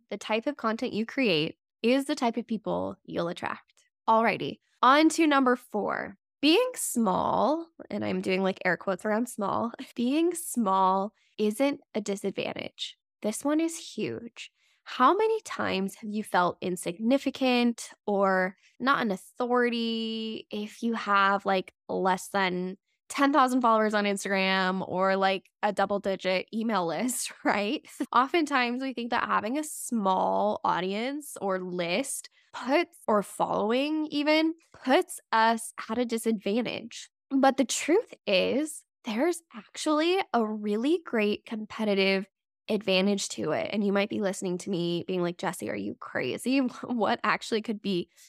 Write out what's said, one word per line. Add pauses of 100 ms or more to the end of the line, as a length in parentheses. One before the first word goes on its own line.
The
type
of
content
you
create (240)
is
the
type
of
people
you'll
attract. (240)
Alrighty, (220)
on
to
number
four. (240)
Being
small, (220)
and
I'm
doing,
like,
air
quotes
around
small,
<laughs>
being
small (240)
isn't (160)
a
disadvantage. (240)
This
one
is
huge. (320)
How
many
times
have
you
felt
insignificant (140)
or (240)
not
an
authority
if
you
have,
like, (140)
less
than (320)
ten
thousand
followers
on
Instagram
or,
like, (140)
a
double-digit
email
list,
<laughs>
right? (300)
Oftentimes,
we
think
that
having
a
small
audience
or
list (240)
puts, (100)
or
following
even, (200)
puts (120)
us (160)
at
a
disadvantage. (220)
But
the
truth (140)
is, (220)
there's (140)
actually (120)
a
really
great
competitive (420)
advantage
to
it.
And
you
might
be
listening
to
me
being
like,
"Jesse,
are
you
crazy?
<laughs>
What
actually
could
be (200)